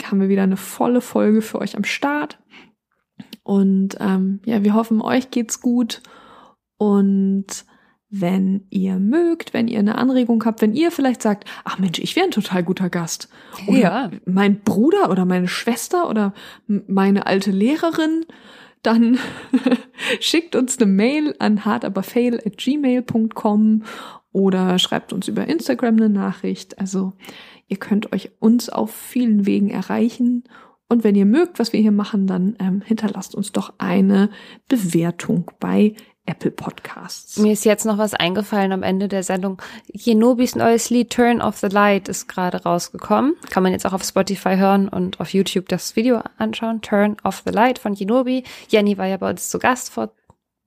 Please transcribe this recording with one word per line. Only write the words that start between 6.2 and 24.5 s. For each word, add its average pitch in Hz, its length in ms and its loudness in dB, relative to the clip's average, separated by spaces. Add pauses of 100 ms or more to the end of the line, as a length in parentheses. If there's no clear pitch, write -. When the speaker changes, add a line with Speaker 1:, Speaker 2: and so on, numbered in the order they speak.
Speaker 1:
Und 196 880 2 (440)
wenn 190 600 0
ihr 190 300 -2
mögt, 330 540 0
wenn 233 140 0
ihr 233 120 -2
eine 208 180 2
Anregung 240 480 2
habt, 220 160 -2
wenn 214 120 2
ihr 330 180 2
vielleicht 262 300 0
sagt, 208 240 -2 (200)
„Ach - 140 -10
Mensch, 185 200 -2
ich - 160 -4
wär 339 80 2
ein 370 80 0
total 185 320 -2
guter 180 260 -2
Gast.“ - 400 -6 (380)
Oder 202 100 6
Speaker 2:
Ja. 208 340 2 (140)
Speaker 1:
Mein 202 360 2
Bruder 269 500 4
oder 185 140 2
meine 180 220 0
Schwester - 640 -2
oder 208 240 0 (340)
m-, 202 200 -2
meine 196 400 2
alte 196 240 0
Lehrerin, 320 760 0 (580)
dann 233 340 4 (520)
<laughs> - 500 -4
schickt - 360 -2
uns 240 220 0
eine 202 140 4
Mail 269 480 2
an 208 260 0
hardaberfail 226 800 -2
at 196 120 -8
gmail 262 440 0
punkt 226 320 -2
com 214 500 2 (480)
oder 185 480 2